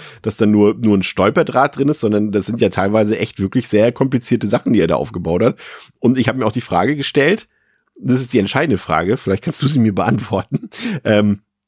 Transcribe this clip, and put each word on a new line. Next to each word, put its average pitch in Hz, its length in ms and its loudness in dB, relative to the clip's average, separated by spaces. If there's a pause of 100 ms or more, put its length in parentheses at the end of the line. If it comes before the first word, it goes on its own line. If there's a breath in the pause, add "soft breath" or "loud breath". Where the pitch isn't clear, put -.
(200 loud breath)
dass 107 160 -6
da 113 100 2
nur, 104 280 6
nur 107 240 2
ein 92 60 0
Stolperdraht 123 720 0
drin 139 120 0
ist, 151 120 -2
sondern 104 320 0
das 101 140 -2
sind 98 140 -4
ja 95 100 2
teilweise 104 500 0
echt - 180 -6
wirklich 98 300 -2
sehr 110 240 2
komplizierte 123 560 -2
Sachen, 117 240 0
die 107 80 4
er 82 80 2
da 85 80 2
aufgebaut 87 480 -2
hat. 135 160 0 (400 loud breath)
Und 127 180 2
ich 127 80 0
habe 131 120 -2
mir 120 80 0
auch 110 40 0
die 123 100 -4
Frage 117 360 0
gestellt, 147 500 0 (480)
das 127 260 -2
ist 127 120 -10
die 120 80 2
entscheidende 131 380 0
Frage, 85 380 -2
vielleicht - 280 -4
kannst - 180 -6
du 135 60 2
sie 147 100 0
mir 110 160 2
beantworten, - 760 -4 (160)
<laughs> 202 180 -6
ähm, 104 380 2 (260)